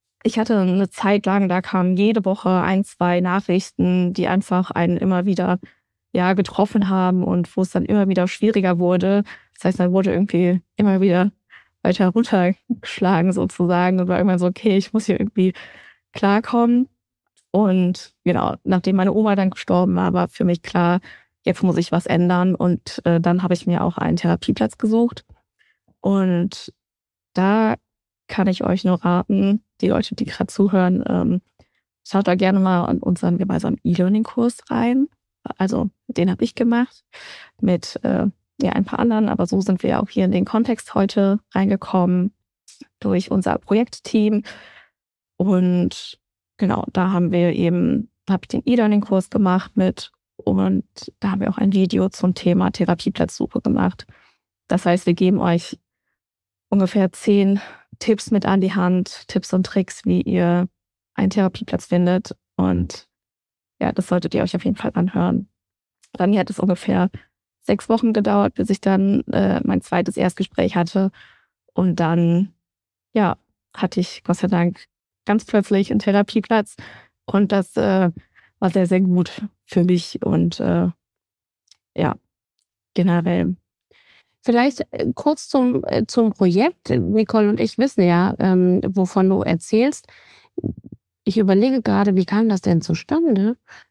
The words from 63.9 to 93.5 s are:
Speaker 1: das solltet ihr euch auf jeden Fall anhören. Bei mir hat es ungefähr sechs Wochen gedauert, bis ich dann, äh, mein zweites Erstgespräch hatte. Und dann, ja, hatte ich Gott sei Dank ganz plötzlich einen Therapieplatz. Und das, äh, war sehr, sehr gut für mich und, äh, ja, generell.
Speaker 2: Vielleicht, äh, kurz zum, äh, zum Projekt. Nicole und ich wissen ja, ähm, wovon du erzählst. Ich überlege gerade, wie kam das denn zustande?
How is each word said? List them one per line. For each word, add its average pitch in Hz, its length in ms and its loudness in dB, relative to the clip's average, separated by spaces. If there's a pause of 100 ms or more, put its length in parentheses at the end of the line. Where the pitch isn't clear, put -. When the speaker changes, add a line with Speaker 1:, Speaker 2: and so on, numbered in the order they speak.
Speaker 1:
das - 160 -4
solltet 175 260 -2
ihr - 100 0
euch 175 120 -4
auf 175 100 -4
jeden - 120 -2
Fall - 160 -6
anhören. 180 540 -2 (680)
Bei 185 140 -2
mir 202 120 2
hat 180 100 -2
es 202 100 -10
ungefähr 185 500 0 (520)
sechs - 280 -4
Wochen 226 240 2
gedauert, 202 420 0
bis 196 140 -4
ich 196 120 0
dann, 196 400 2 (100)
äh, 190 320 0
mein 190 180 0
zweites - 360 -2
Erstgespräch 185 580 -2
hatte. 190 360 0 (640)
Und 180 260 0
dann, 170 540 2 (600)
ja, 208 240 0 (380)
hatte - 240 -2
ich - 240 -6
Gott - 140 -2
sei - 100 -2
Dank 175 380 0 (400)
ganz 208 200 0
plötzlich 202 460 0
einen 208 80 0
Therapieplatz. 208 760 0 (500)
Und 196 260 0
das, 196 260 -2
äh, 190 340 2 (480)
war 185 100 2
sehr, 185 180 2
sehr 185 140 2
gut 180 300 2 (340)
für - 180 0
mich 180 400 0
und, 170 360 0
äh, 175 300 0 (1080)
ja, - 200 -2 (800)
generell. 175 600 0 (840)
Speaker 2:
Vielleicht, 247 400 0 (100)
äh, - 240 -4
kurz - 340 -4
zum, 247 360 0
äh, - 200 0
zum 226 260 0
Projekt. 196 600 0
Nicole 208 580 2
und 214 100 -2
ich - 200 -2
wissen 247 240 2
ja, 175 340 2
ähm, 185 500 2
wovon 190 400 0
du 190 140 2
erzählst. 220 680 -2 (1200)
Ich 220 120 0
überlege 214 420 2
gerade, 202 340 0
wie 185 100 2
kam 220 220 0
das 196 140 0
denn 170 200 2
zustande? 226 760 0 (340)